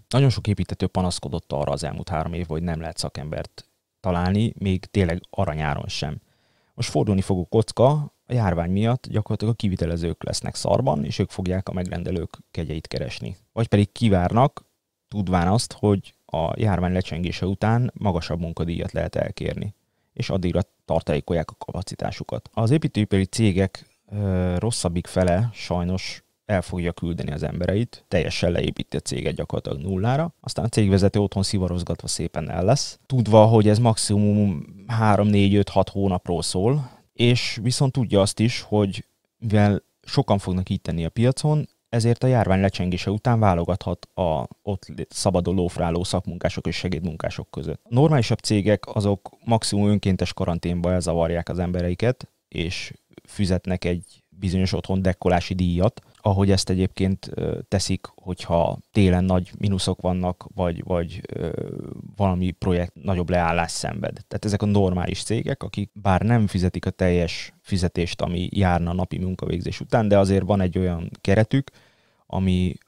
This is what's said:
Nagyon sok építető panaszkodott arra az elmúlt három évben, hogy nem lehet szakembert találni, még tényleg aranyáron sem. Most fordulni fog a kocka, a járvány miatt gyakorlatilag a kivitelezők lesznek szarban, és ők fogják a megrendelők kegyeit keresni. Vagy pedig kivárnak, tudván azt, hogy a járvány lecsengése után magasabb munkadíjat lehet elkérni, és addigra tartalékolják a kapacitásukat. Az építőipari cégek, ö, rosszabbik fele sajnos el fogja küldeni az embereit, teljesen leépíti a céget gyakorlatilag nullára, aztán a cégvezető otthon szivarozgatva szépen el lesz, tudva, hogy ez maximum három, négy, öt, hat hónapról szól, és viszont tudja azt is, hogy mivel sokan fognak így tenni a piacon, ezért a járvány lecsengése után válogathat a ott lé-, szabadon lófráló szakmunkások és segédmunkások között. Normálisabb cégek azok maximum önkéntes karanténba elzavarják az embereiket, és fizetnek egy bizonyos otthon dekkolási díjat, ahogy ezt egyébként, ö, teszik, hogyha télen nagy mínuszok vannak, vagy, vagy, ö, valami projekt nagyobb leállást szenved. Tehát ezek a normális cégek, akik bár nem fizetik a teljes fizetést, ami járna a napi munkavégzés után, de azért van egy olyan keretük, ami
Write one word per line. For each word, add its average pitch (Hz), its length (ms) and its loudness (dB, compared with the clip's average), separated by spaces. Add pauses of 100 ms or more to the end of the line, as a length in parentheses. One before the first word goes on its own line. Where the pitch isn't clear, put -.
Nagyon 135 220 4
sok - 160 -2
építető 95 400 -2
panaszkodott 87 680 -4
arra 73 200 -2
az 71 120 -4
elmúlt 87 240 -8
három 82 240 -4
évben, 85 160 -6
hogy 78 140 -4
nem 85 180 -4
lehet 80 160 -10
szakembert - 680 -8 (360)
találni, 92 580 0
még 95 260 -2
tényleg 90 360 0 (100)
aranyáron 78 580 -2
sem. - 320 -6 (540)
Most - 160 -6
fordulni 104 300 2
fog 95 180 0
a 87 100 -2
kocka, 135 640 2 (140)
a - 60 -10
járvány 90 380 2
miatt 113 360 0
gyakorlatilag 107 460 -2
a 110 40 -6
kivitelezők 85 640 -2
lesznek - 320 -6
szarban, 135 500 0
és - 140 -6
ők 95 120 -2
fogják 92 380 -4
a 85 40 -6
megrendelők 87 640 -6 (120)
kegyeit 80 360 -6
keresni. - 500 -8 (160)
Vagy 113 140 -2
pedig 104 260 2
kivárnak, 104 720 2 (440)
tudván 90 400 0
azt, 107 240 0
hogy 101 420 0 (120)
a - 340 -2
járvány 90 320 0
lecsengése 90 540 -4
után 110 480 0
magasabb 90 460 -2
munkadíjat 85 520 -4
lehet 82 220 -4
elkérni, - 600 -4 (380)
és - 180 -6
addigra 87 300 0 (240)
tartalékolják 78 640 -2
a - 80 -18
kapacitásukat. - 960 -8
Az 110 180 0
építőipari 107 540 2
cégek, 95 600 0 (260)
ö, 92 460 0
rosszabbik 90 480 -2
fele 92 460 2
sajnos 90 720 -4 (260)
el 95 120 0
fogja 87 300 -4
küldeni 85 400 -4
az 78 100 -6
embereit, 90 640 -4
teljesen 85 440 0
leépíti - 440 -4
a 69 40 -4
céget - 340 -4
gyakorlatilag - 460 -6
nullára, 107 600 -2
aztán - 240 -6
a 117 40 0
cégvezető 98 520 4
otthon 98 220 0
szivarozgatva 90 640 -2
szépen - 440 -6
el 87 140 -2
lesz, 117 420 2
tudva, 107 400 8
hogy 110 220 6
ez 104 100 6
maximum 104 840 2 (220)
három, 107 400 4
négy, 101 280 6
öt, 101 140 4
hat 95 200 2
hónapról 92 540 -2
szól, 123 480 0 (220)
és 120 500 2
viszont 127 300 0
tudja 101 280 2
azt 98 180 2
is, 113 220 2
hogy 104 440 0 (340)
mivel 104 440 4 (200)
sokan - 360 0
fognak 92 300 -2
így 98 120 -2
tenni 82 240 -4
a 82 40 -2
piacon, 131 600 0 (200)
ezért 117 340 0
a 131 40 2
járvány 98 340 4
lecsengése 92 500 0
után 110 300 2
válogathat 90 720 0
a 80 340 0 (140)
ott - 240 -6 (100)
lé-, 80 120 -8
szabadon 90 460 0
lófráló 87 500 -2
szakmunkások 87 640 -4
és 82 100 -2
segédmunkások 85 760 -6
között. 78 380 -8
Normálisabb 127 500 4
cégek 104 560 0
azok 101 360 0 (140)
maximum 104 440 2
önkéntes 95 440 2
karanténba 87 600 -2
elzavarják 85 560 0
az 90 100 -4
embereiket, 90 720 -2 (200)
és - 440 -6 (320)
fizetnek 92 600 -2
egy 90 440 -4
bizonyos 95 440 0
otthon 95 300 -2
dekkolási 90 520 0
díjat, 90 460 0 (220)
ahogy 98 280 4
ezt 92 200 2
egyébként, 92 640 -2
ö, 82 240 -4 (100)
teszik, 98 460 -2
hogyha - 640 -2 (120)
télen 92 340 6
nagy 92 340 2
mínuszok 95 420 0
vannak, 90 540 -2
vagy, 87 300 -2
vagy, 87 420 -4
ö, - 240 -6 (640)
valami 92 340 2
projekt 87 440 -2
nagyobb 90 360 -2
leállást 85 440 0
szenved. 80 380 -6
Tehát - 320 -10
ezek 104 180 -2
a 104 40 2
normális 92 560 2
cégek, 123 400 -4
akik - 300 -6
bár 98 280 2
nem 110 260 4
fizetik 90 400 0
a 95 40 -2
teljes 90 680 0
fizetést, 87 600 -2
ami 87 320 -2
járna 87 380 2
a 87 40 -2
napi 90 240 -4
munkavégzés 90 640 -4
után, 113 280 0
de 101 100 6
azért 98 260 4
van 98 160 2
egy 92 180 0
olyan 87 320 -2 (100)
keretük, 110 500 2 (560)
ami 92 480 0 (120)